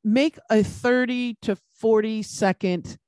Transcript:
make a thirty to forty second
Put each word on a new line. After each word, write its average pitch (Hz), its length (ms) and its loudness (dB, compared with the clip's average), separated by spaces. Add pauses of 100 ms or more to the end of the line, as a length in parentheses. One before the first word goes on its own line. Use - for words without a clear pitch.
make 254 340 2 (140)
a 214 120 4
thirty 247 760 -2
to 202 160 -4 (220)
forty 220 420 0
second 185 880 -2